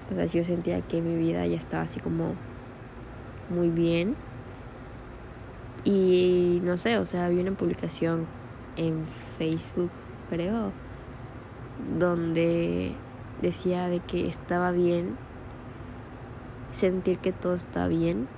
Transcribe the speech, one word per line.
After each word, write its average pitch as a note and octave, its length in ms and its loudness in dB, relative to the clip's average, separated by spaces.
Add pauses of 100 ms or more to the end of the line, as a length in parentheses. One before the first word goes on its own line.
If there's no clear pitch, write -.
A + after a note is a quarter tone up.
(120)
O F#3+ 40 -2
sea, F3 100 2
yo E3+ 180 2
sentía F3 380 2
que E3 200 0
mi E3+ 140 2
vida E3 300 2
ya E3+ 120 2
estaba D#3+ 260 -2
así D#3+ 160 -4
como E3 340 0 (1160)
muy F3 200 4
bien. E3+ 460 4 (1700)
Y F3+ 800 6
no F3+ 140 2
sé, A3+ 200 4
o F#3+ 80 2
sea, F3 240 0
vi F3 100 4
una F#3 120 2
publicación E3 760 0 (500)
en D#3+ 280 0 (320)
Facebook, E3 540 0 (380)
creo, G3 420 0 (1300)
donde E3+ 920 2 (480)
decía F3+ 460 0
de F3 120 2
que F3 280 -2
estaba F3+ 440 0
bien F3 460 4 (1500)
sentir F#3 480 2
que F#3+ 120 0
todo F3+ 240 0
está F3 320 -2
bien E3+ 400 2 (100)